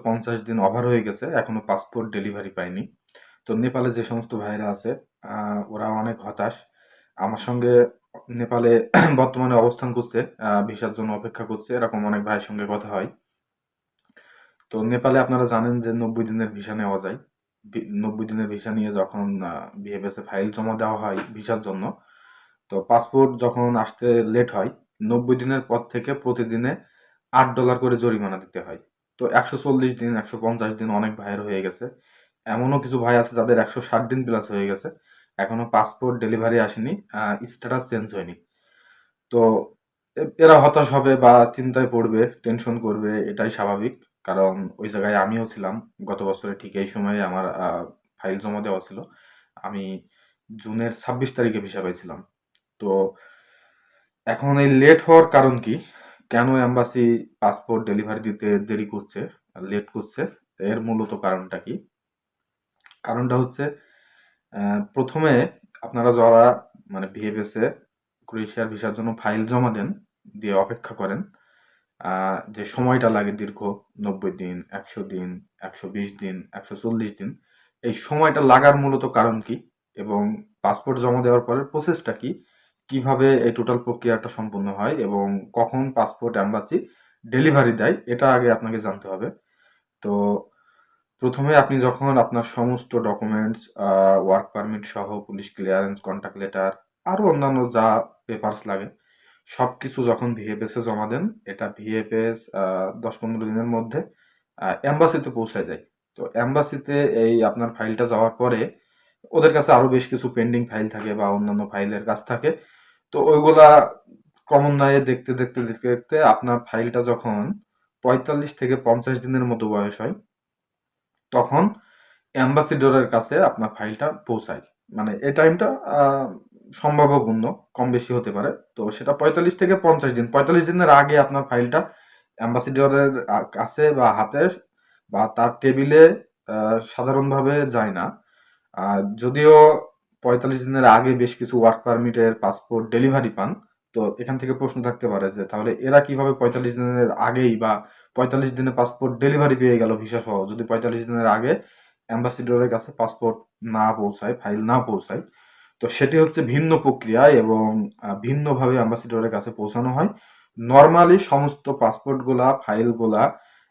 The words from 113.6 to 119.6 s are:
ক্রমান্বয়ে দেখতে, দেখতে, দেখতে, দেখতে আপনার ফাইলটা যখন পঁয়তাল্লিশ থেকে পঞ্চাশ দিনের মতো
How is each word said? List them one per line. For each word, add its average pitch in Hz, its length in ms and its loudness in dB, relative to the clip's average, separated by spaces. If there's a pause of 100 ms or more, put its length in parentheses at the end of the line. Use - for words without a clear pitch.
ক্রমান্বয়ে 143 540 4
দেখতে, 127 340 -2
দেখতে, 123 280 -4
দেখতে, 113 260 -6
দেখতে 123 340 0
আপনার 127 360 4 (120)
ফাইলটা 120 320 -2
যখন 117 500 -2 (500)
পঁয়তাল্লিশ 143 560 -2
থেকে 127 180 0
পঞ্চাশ 120 440 -2
দিনের 127 240 -2
মতো 113 240 -4